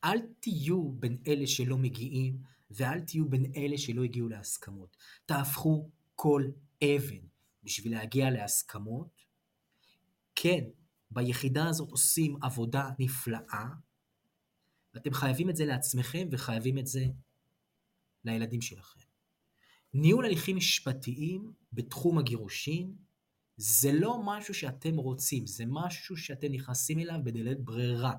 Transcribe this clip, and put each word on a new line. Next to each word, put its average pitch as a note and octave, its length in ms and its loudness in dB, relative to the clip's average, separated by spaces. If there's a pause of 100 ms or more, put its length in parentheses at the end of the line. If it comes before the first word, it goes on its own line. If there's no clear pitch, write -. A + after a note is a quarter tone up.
אל F#3+ 140 4 (220)
תהיו D#3+ 520 2
בין A#2+ 240 -2 (100)
אלה C#3+ 200 2
שלא B2+ 320 0
מגיעים, C3 600 0 (360)
ואל C3 260 -2
תהיו D#3+ 280 0
בין C3 280 2
אלה C#3+ 220 0
שלא B2 260 -2
הגיעו A#2+ 240 -2
להסכמות. G2 680 -10 (300)
תהפכו D3+ 640 0 (240)
כל C#3 360 4 (340)
אבן C#3 420 2 (360)
בשביל A2+ 300 -4
להגיע A2+ 380 0
להסכמות. A2 960 -4 (1080)
כן, E3+ 300 2 (460)
ביחידה B2+ 580 0
הזאת D#3+ 220 0
עושים D3 520 2
עבודה B2+ 560 0
נפלאה, A#2+ 680 -2 (1300)
ואתם C3 180 -4
חייבים C#3 380 2
את E3 60 0
זה D#3+ 80 2
לעצמכם, C3+ 680 0
וחייבים B2 460 0
את C3+ 80 -2
זה C3 200 -2 (1160)
לילדים A2+ 360 -2
שלכם. - 400 -12 (960)
ניהול F#3 320 8
הליכים F#3+ 300 0
משפטיים D3+ 960 -2 (200)
בתחום D#3+ 460 0
הגירושין, C#3+ 760 -2 (600)
זה A2 360 4
לא G#3+ 320 2
משהו G3+ 300 -6
שאתם D#3+ 420 -2
רוצים, C3 500 0
זה - 200 -6
משהו E3+ 500 -4
שאתם C#3+ 360 -6
נכנסים C3 460 -2
אליו E3 260 -4
בדלת A#2+ 400 -2
ברירה. A#2+ 540 0